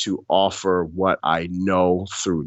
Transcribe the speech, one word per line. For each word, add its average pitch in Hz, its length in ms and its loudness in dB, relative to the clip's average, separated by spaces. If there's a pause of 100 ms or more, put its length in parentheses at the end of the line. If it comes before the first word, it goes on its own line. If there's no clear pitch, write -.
to - 260 -4
offer 92 560 2 (100)
what 92 300 0
I 85 260 0
know 90 640 2
through 82 320 -2